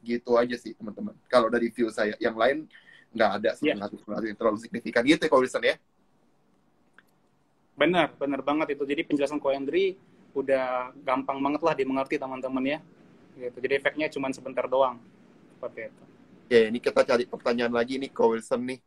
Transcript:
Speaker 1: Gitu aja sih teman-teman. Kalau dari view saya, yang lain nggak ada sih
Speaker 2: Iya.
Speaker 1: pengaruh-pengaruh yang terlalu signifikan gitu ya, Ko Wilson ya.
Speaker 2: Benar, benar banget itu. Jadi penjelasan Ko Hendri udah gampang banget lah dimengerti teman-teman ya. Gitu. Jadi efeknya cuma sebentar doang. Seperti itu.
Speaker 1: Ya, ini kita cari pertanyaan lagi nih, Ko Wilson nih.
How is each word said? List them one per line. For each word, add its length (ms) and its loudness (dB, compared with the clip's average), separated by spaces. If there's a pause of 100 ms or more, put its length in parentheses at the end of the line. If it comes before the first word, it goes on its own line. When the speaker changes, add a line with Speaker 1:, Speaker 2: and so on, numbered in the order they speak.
Speaker 1:
Gitu 360 -2
aja 160 2
sih 200 -12
teman-teman. 400 -10 (120)
Kalau 240 4
dari 200 0
view 200 0
saya, 320 -2
yang 160 -2
lain 280 2 (480)
nggak 160 4 (120)
ada 160 2
sih 120 0
Speaker 2:
Iya. 80 -4
Speaker 1:
pengaruh-pengaruh 520 -8
yang 80 -12
terlalu 200 0
signifikan 440 -2
gitu 240 4
ya, 40 2
Ko 120 6
Wilson 240 -2
ya. 100 2 (2000)
Speaker 2:
Benar, 400 2
benar 240 -4
banget 380 -2
itu. 80 -4
Jadi 160 -2
penjelasan 400 -2
Ko 80 0
Hendri 480 -2 (320)
udah 720 -2
gampang 400 -2
banget 180 -2
lah 140 2
dimengerti 480 -2
teman-teman 420 -4
ya. 140 -2 (560)
Gitu. 240 -10
Jadi 240 -2
efeknya 320 -2
cuma 160 -4
sebentar 400 -6
doang. 260 2 (640)
Seperti 320 -12
itu. 120 -20 (440)
Speaker 1:
Ya, 240 6
ini 80 -2
kita 240 2
cari 240 2
pertanyaan 480 -2
lagi 240 0
nih, 160 -6
Ko 180 4
Wilson 380 -4
nih. 160 -8